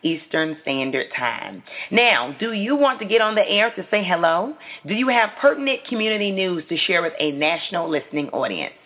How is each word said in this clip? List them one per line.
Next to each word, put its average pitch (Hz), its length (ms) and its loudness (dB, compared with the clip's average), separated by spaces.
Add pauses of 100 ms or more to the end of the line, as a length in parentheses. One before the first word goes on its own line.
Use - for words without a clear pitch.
Eastern 160 580 -2
Standard 135 460 -2 (100)
Time. 107 460 -4 (260)
Now, 160 500 4
do 226 140 -4
you 220 220 0
want 277 240 2
to 220 60 -6
get 220 160 4
on 214 120 2
the 208 160 2
air 208 220 2
to - 180 -10
say 208 140 0
hello? 175 500 2 (320)
Do 156 80 -4
you 247 140 0
have 233 240 2 (100)
pertinent 277 440 2
community 214 440 0
news 185 400 -2
to 165 80 -2
share 175 240 2
with 165 160 -2
a 151 140 0
national 165 580 -2
listening 147 400 -2
audience? 87 460 -4 (100)